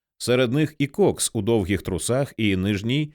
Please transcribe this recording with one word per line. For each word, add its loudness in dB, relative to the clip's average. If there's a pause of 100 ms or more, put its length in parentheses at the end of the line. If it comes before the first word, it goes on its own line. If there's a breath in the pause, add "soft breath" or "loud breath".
(180)
Серед 2
них 0
і 0
Кокс 0
у -2
довгих 2
трусах -4
і 2
нижній -2